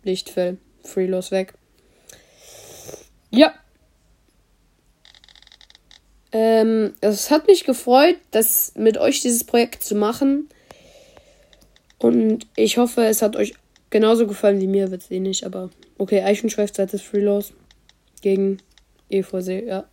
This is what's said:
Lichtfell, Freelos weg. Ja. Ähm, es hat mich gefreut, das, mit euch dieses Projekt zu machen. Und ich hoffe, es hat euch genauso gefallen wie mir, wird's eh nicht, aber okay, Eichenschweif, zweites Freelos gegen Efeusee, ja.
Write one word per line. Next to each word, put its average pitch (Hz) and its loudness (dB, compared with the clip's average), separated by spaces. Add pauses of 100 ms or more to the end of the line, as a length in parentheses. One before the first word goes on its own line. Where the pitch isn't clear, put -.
Lichtfell, 185 -6 (260)
Freelos 185 -4
weg. 190 -4 (1800)
Ja. 269 4 (2750)
Ähm, 220 2
es 208 -2
hat 311 2
mich 381 6
gefreut, 269 4 (140)
das, - -2
mit 214 2
euch 277 0
dieses 240 -2
Projekt - -2
zu 208 -6
machen. 277 -2 (1500)
Und 226 0
ich 220 0
hoffe, 240 0
es 220 0
hat 214 -2
euch 208 -4 (360)
genauso 220 2
gefallen 202 0
wie 190 -2
mir, 190 -2
wird's 180 -16
eh 185 -6
nicht, 190 -6
aber 185 -12 (280)
okay, 196 0
Eichenschweif, 208 -2
zweites 196 -4
Freelos 202 -2 (680)
gegen 196 -2 (480)
Efeusee, 190 -6
ja. 202 -8